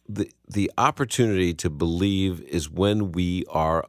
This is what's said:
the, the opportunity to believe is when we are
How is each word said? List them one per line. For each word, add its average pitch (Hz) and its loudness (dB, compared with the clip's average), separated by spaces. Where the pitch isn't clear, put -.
the, 104 -6
the 101 -2
opportunity 113 2
to 87 -2
believe 87 0
is 76 -4
when 98 0
we 90 0
are 80 0